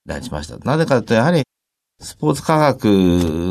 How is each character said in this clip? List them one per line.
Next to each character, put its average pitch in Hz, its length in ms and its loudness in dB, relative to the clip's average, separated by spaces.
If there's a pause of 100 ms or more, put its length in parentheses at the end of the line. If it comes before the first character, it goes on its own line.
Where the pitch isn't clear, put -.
出 73 160 -8
し 80 80 -14
ま 76 140 -8
し - 20 -12
た。 - 120 -18
な 135 200 -2
ぜ 160 80 0
か 135 80 0
と 120 60 2
い - 20 -6
う - 60 -
と、 117 60 0
や 113 100 2
は 170 80 2
り 160 100 0 (580)
ス - 140 -18
ポ 151 160 -2
ー 151 40 0
ツ 143 100 -6
科 160 120 2
学 143 280 0 (680)